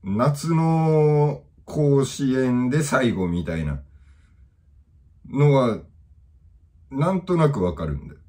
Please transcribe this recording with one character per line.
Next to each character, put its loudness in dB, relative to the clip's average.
夏 -2
の 2
甲 2
子 -2
園 0
で 0
最 0
後 -2
み -4
た -4
い -4
な -4
の 4
は、 2
な -2
ん -2
と -2
な 4
く -2
わ -2
か -8
る -6
ん -12
だ -18
よ。 -20